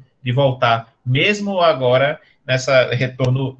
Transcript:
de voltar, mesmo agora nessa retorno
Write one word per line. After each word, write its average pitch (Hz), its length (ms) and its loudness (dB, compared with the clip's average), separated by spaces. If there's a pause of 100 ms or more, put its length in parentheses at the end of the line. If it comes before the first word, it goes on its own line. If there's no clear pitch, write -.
(220)
de 127 100 -4
voltar, 123 640 0 (100)
mesmo 196 580 -2
agora 139 600 0 (240)
nessa 131 480 0
retorno 127 680 -2